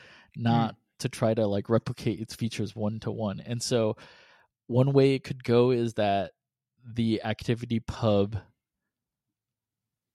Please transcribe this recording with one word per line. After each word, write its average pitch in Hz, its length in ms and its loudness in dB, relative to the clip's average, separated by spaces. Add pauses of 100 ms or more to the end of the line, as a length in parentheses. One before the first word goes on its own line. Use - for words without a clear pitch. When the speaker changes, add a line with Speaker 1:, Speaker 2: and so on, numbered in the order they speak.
Speaker 1:
<laughs> - 320 -20
not 117 380 0
Speaker 2:
Hmm. - 40 -20 (220)
Speaker 1:
to 131 80 -6
try 113 260 0
to, 110 120 2
like, 101 240 -2
replicate 113 500 -2
its - 140 -12
features 110 420 -6
one 110 240 -4
to 113 120 -6
one. 101 280 -6
And 120 220 -8
so 110 340 0 (720)
one 131 260 2
way 135 220 6
it 127 100 -6
could 131 200 -12
go 120 260 4
is 117 240 0
that 98 380 0 (520)
the 113 400 -2
ActivityPub, 113 1160 -2 (1700)